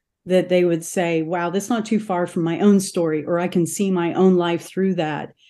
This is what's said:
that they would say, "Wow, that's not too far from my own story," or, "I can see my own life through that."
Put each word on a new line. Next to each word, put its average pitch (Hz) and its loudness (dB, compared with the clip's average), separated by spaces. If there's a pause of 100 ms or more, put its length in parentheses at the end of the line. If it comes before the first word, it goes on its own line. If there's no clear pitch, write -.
(260)
that 180 2
they 180 4
would 170 0
say, 170 -2
"Wow, 170 -4
that's 196 -4
not 226 -2
too 214 0
far 180 -2
from 175 -4
my 165 -2
own 202 6
story," 160 -2
or, 170 -2
"I 180 -2
can 180 0
see 196 -4
my 170 0
own 185 4
life 170 0
through 190 -2
that." 151 -6 (160)